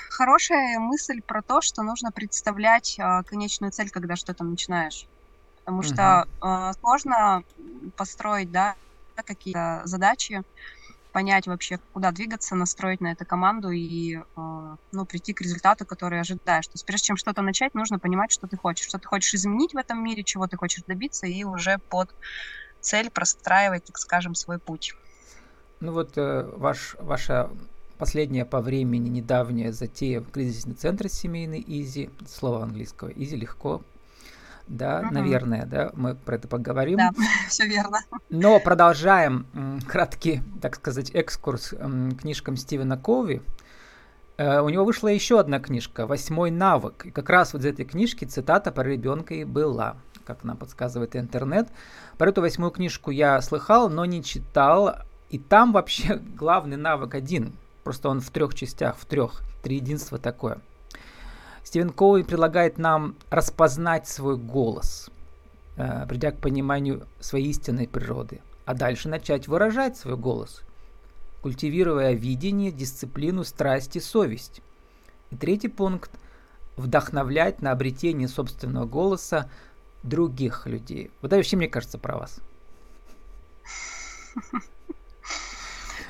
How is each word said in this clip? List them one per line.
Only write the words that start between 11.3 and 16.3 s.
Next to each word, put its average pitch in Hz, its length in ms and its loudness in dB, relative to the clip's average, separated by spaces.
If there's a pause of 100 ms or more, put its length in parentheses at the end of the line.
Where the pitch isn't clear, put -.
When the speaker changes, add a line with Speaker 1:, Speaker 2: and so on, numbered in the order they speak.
Speaker 1:
вообще, 180 320 -6 (140)
куда 185 180 2
двигаться, 214 440 -6
настроить 185 460 0
на 170 120 -2
это 175 120 -10
команду 190 460 0
и, 170 460 -4 (180)
а, 160 400 -10 (160)
ну, 190 140 -4
прийти 185 280 -8
к - 80 -8
результату, 180 440 2
который 175 340 -4
ожидаешь. 170 480 0